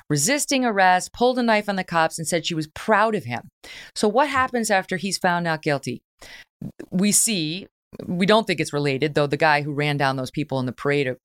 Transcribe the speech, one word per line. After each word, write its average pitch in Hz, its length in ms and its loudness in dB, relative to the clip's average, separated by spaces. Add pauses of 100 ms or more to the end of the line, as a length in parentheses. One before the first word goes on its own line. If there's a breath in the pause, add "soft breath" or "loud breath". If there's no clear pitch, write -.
resisting 254 560 0
arrest, 185 500 4
pulled 247 260 2
a 240 40 0
knife 208 240 2
on 202 80 -2
the 185 80 -4
cops, 165 360 0
and 156 80 -6
said 170 180 -2
she 180 80 -4
was 156 140 -4
proud 214 480 0
of 131 100 -4
him. 117 240 -8 (460 loud breath)
So 214 120 2
what 269 220 2
happens 254 400 -2
after 190 280 0
he's 180 200 -4
found 175 260 0
not 160 200 -2
guilty? 135 400 -4 (880 loud breath)
We 196 200 2
see, 185 560 -2 (380)
we 180 220 -2
don't 214 180 4
think 170 140 -2
it's 151 120 -2
related, 143 440 0
though 147 100 2
the 143 100 -2
guy 147 280 2
who 147 100 -6
ran 147 240 -2
down 135 180 0
those 131 140 -6
people 143 300 -4
in 127 80 -2
the 123 40 -4
parade 143 360 -2
a, 127 180 -6